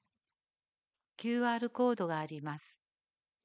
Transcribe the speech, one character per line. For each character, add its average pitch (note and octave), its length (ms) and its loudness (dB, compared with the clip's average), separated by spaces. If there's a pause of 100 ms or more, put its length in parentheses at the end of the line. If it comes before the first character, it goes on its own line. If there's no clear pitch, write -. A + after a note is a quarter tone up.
(1160)
キ A#3 120 -4
ュ A#3+ 140 2
ー A#3+ 100 2
ア - 20 0
ー A#3 40 -2
ル A#3 100 -2
コ B3 220 2
ー A#3 40 2
ド F#3 120 -2
が D#3+ 120 0
あ D#3 60 -4
り D3+ 160 -8
ま D3 180 -6
す。 - 180 -20 (680)